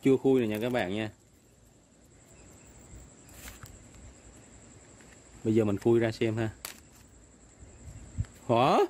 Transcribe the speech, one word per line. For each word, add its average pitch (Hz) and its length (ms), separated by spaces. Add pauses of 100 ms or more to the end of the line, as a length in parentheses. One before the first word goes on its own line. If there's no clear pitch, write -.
Chưa 135 140
khui 131 240
nè 117 60
nha 107 140
các 123 100
bạn 101 240
nha. 110 160 (4000)
Bây 110 120
giờ 110 100
mình 101 120
khui 117 220
ra 113 120
xem 113 260
ha. 113 120 (2000)
Hả? 127 300 (120)